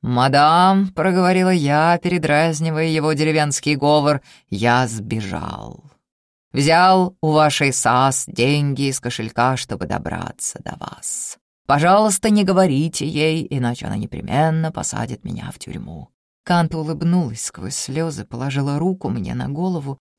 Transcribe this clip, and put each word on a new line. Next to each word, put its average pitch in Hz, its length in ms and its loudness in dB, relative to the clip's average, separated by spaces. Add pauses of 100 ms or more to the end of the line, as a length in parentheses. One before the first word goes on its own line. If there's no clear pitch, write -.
«Мадам», — 156 920 4
проговорила 185 560 2
я, 160 460 2
передразнивая 160 880 0
его 156 260 0
деревенский 151 600 0
говор, — 143 460 2 (280)
«я 120 360 2
сбежал. 104 1080 -8 (580)
Взял 180 720 4
у 156 100 0
вашей 151 400 2
сас 127 560 2
деньги 139 640 0
из 131 100 -6
кошелька, 123 560 -2
чтобы 95 320 -8
добраться - 760 -8
до - 160 -10
вас. - 600 -12 (280)
Пожалуйста, 190 640 4
не 208 140 4
говорите 165 640 2
ей, 160 420 -2
иначе 123 360 -4
она 101 100 -6
непременно 160 800 -2
посадит - 500 -8
меня - 280 -10
в - 60 -18
тюрьму». - 520 -14 (340)
Канта 170 340 0
улыбнулась 156 640 -2
сквозь - 340 -10
слезы, 156 500 -6
положила 139 520 -4
руку 185 300 -2
мне 117 260 -4
на 123 140 -6
голову, 147 500 -6 (220)